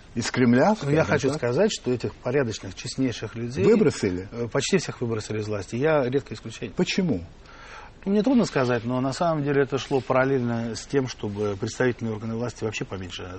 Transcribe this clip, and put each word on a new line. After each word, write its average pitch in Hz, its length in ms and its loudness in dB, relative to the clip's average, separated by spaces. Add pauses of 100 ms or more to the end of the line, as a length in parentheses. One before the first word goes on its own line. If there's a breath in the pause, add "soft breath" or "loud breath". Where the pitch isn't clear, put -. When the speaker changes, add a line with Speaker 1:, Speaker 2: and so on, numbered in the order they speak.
(140 loud breath)
Speaker 1:
из 120 160 -2
Кремля, 127 540 6
Speaker 2:
Ну, 139 80 -2
я 151 120 6
Speaker 1:
скажем - 20 -4
Speaker 2:
хочу 143 240 2
Speaker 1:
так? 147 80 0
Speaker 2:
сказать, 143 360 2
что - 180 -2
этих 117 240 -2
порядочных, 117 600 -2
честнейших 123 600 -4
людей 120 300 -4
Speaker 1:
Выбросили? 110 680 4
Speaker 2:
э, 117 180 -6
почти - 280 2
всех - 240 -6
выбросили 110 380 -4
из 104 80 -4
власти. 101 300 -6
Я 147 300 2
редкое 127 280 -2
исключение. 113 400 -12
Speaker 1:
Почему? 165 480 0 (800 loud breath)
Speaker 2:
Мне 202 200 2
трудно 240 220 4
сказать, 123 380 2
но 123 160 -2
на 131 140 0
самом 160 300 0
деле 143 180 2
это 135 160 0
шло 131 240 0
параллельно 120 760 2
с - 120 -10
тем, 135 200 0
чтобы 104 520 -4
представительные 113 560 -2
органы 113 200 -6
власти 120 280 -6
вообще 110 200 -4
поменьше 92 560 -10